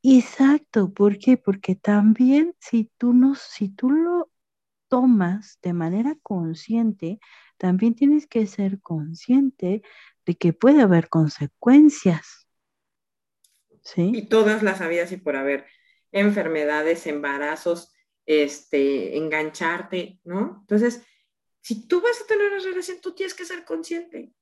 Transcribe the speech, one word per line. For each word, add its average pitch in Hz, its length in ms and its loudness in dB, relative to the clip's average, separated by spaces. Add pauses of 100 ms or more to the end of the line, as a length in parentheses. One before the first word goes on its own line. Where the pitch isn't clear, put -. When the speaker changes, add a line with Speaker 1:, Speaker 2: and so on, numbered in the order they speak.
Speaker 1:
Exacto, 262 880 2
¿por 202 260 2
qué? 254 180 4
Porque 196 380 -4
también 254 840 2
si 226 380 -4
tú 240 160 0
no, 262 200 4
si - 360 -8
tú 254 200 -4
lo 339 400 0 (580)
tomas 214 760 0
de 180 120 -6
manera 196 480 -4
consciente, 196 960 -6 (380)
también 190 380 0
tienes 294 320 2
que 220 180 -2
ser 196 360 -6
consciente 185 1000 -2 (440)
de 175 100 -4
que 170 180 0
puede 277 280 6
haber 175 280 4
consecuencias. 180 1400 2 (1400)
¿Sí? 185 340 -2
Speaker 2:
Y 208 120 -10
todas 214 340 2
las 190 180 -2
habidas 170 320 -4
y 180 40 -10
por 143 200 -6
haber, 139 300 -4 (460)
enfermedades, 165 960 -2
embarazos, 147 840 -8 (340)
este, 139 920 -2
engancharte, 160 1080 -8
¿no? 196 360 -8
Entonces, 233 420 -2 (600)
si 214 260 -12
tú 359 120 0
vas 466 220 -2
a - 40 -16
tener 403 260 -2
una 392 100 -8
relación, 370 380 -10
tú 359 140 -14
tienes 381 200 -10
que 359 100 -16
ser 349 200 -16
consciente. 330 760 -12